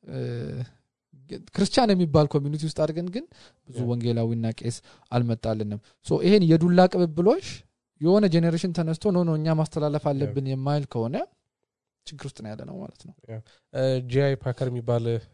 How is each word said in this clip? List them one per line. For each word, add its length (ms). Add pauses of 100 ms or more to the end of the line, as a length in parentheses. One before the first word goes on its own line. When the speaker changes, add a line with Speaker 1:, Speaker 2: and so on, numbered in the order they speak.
Speaker 1:
እ፣ 140 (1300)
ክርስቲያን 400
የሚባል 380
ኮሚኒቲ 340
ውስጥ 160
አድርገን 320
ግን 140 (400)
ብዙ 140
Speaker 2:
ያ። 80
Speaker 1:
ወንጌላዊና 680
ቄስ 240 (340)
አልመጣልንም። 680 (260)
ሶ 140
ይሄን 240
የዱላ 440
ቅብብሎሽ 600 (520)
የሆነ 280
ጀኔሬሽን 460
ተነስቶ 340
"ኖ፣ 140
ኖ፣ 120
እኛ 200
ማስተላለፍ 500
Speaker 2:
ያ። 60
Speaker 1:
አለብን" 380
የማይል 380
ከሆነ 300 (920)
ችግር 180
ውስጥ 140
ነው 100
ያለነው 280
ማለት 260
ነው። 120 (100)
Speaker 2:
ያ። 120 (380)
እ፣ 60 (260)
ጂአይ 300
ፓከር 320
የሚባል 360 (300)